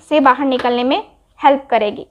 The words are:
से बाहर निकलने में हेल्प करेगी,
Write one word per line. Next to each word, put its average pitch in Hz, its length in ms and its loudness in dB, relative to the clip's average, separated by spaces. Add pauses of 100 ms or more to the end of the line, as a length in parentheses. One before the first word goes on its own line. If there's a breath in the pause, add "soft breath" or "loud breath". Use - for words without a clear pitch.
से 302 120 0
बाहर 269 240 2
निकलने 247 400 -2
में 302 220 -2 (380)
हेल्प 277 260 2
करेगी, 214 400 -4